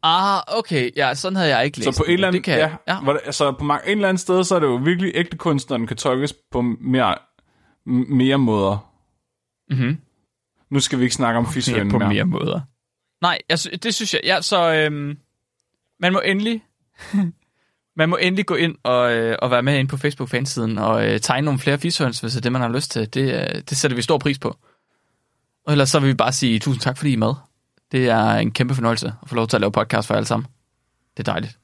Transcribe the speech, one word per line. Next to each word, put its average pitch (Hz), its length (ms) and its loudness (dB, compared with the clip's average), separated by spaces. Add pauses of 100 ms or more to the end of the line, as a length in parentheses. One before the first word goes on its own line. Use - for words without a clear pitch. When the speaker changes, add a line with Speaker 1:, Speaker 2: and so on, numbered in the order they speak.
Speaker 1:
Ah, 185 360 2 (180)
okay. 151 380 -2
Ja, 135 180 0
sådan 185 220 -4
havde 160 220 2
jeg 120 80 2
ikke 147 120 -4
læst 127 180 0
Speaker 2:
Så - 60 -2
på - 40 2
Speaker 1:
den, 170 60 0
Speaker 2:
et - 20 6
eller 185 140 2
Speaker 1:
men 180 80 0
Speaker 2:
andet, 185 100 -2
Speaker 1:
det 175 80 0
kan 135 60 4 (280)
Speaker 2:
ja, 170 60 -2
Speaker 1:
ja. 190 80 -4
Speaker 2:
hvor 139 120 2
det, - 120 0
altså 143 260 0
på 131 120 -8
mange, 147 240 -2
en 208 100 0
eller 202 120 0
anden 190 100 2
sted, 185 240 2
så 185 120 2
er 170 40 4
det 151 80 4
jo 123 80 2
virkelig 175 400 0
ægte 170 220 -2
kunst, 143 320 0
når 135 80 -2
den 113 100 -2
kan 110 100 -6
tolkes 139 360 0 (180)
på 123 100 0
mere, 120 540 0 (720)
m-, 127 280 0
mere 131 220 4
måder. 104 540 2 (800)
Speaker 1:
Mhm. 131 280 0 (720)
Speaker 2:
Nu 139 100 2
skal 131 200 -2
vi 123 40 4
ikke 123 120 0
snakke 117 220 0
om 117 80 2
Speaker 1:
På 113 60 -6
Speaker 2:
fishønen 113 360 -2
Speaker 1:
mere, 101 40 0
på 104 80 2
Speaker 2:
mere. 101 100 2
Speaker 1:
mere 101 160 2
måder. - 360 -2 (600)
Nej, 170 160 0 (120)
jeg 165 100 0
sy-, 185 80 -6 (160)
det 226 120 -2
synes 214 180 -4
jeg. 151 100 0
Ja, 180 180 2
så, 170 320 2
øhm, 147 440 -2 (840)
man 180 140 2
må 190 60 2
endelig, 214 440 -2 (500)
<laughs> 202 100 2 (760)
man 160 100 2
må 180 80 0
endelig 190 280 0
gå 175 100 -2
ind 165 280 0
og, 123 300 2
øh, 113 280 0
og 123 100 0
være 123 120 2
med 139 160 2
ind 131 80 0
på 143 100 -4
Facebook-fansiden 127 800 -4
og, 110 300 2
øh, 107 120 0
tegne 139 260 0
nogle 139 140 0
flere 143 180 0
fishøns, 143 420 -2
hvis 117 120 -6
det 131 80 -2
er - 20 -4
det, 123 100 0
man 127 100 -2
har 117 80 -2
lyst 127 220 -4
til. 110 220 -4
Det, 131 200 0
øh, - 360 -4
det 139 80 -4
sætter 131 180 0
vi 120 60 -2
stor 151 160 0
pris 135 220 -2
på. - 180 -6 (1080)
Og 151 80 -2
ellers 139 160 4
så 156 100 2
vil 135 100 4
vi 131 40 4
bare 127 180 0
sige 117 280 2
tusind 123 220 -2
tak, 131 160 -2
fordi 147 120 0
I 131 40 2
er 117 40 2
med. 110 160 2 (580)
Det 127 180 2
er 110 220 4
en 110 200 2
kæmpe 127 240 0
fornøjelse 117 460 -2
at - 80 -20
få 120 60 -8
lov 113 120 0
til 117 100 0
at 104 40 2
lave 104 100 2
podcast 110 360 0
for 110 60 -2
jer 107 40 2
alle 110 100 -2
sammen. 117 200 -2 (680)
Det - 100 -6
er 113 40 -2
dejligt. 90 320 -6